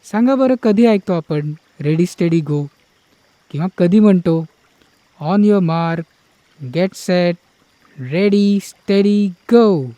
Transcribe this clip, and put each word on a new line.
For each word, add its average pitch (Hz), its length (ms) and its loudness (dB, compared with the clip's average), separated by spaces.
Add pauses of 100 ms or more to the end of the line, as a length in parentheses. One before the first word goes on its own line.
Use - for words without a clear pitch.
सांगा 240 320 0
बरं, 262 280 0
कधी 220 220 2
ऐकतो 202 280 0
आपण 151 400 -6 (280)
"Ready, 160 240 0
steady, 165 380 -2
go"? 147 220 -4 (840)
किंवा 156 160 -6 (100)
कधी 180 220 4
म्हणतो, 170 460 2 (800)
"On 185 160 0
your 208 220 4
mark, 165 420 -2 (600)
get 160 280 -4
set, 180 420 -2 (680)
ready, 202 580 0
steady, 202 720 0 (240)
go"? 208 320 4 (120)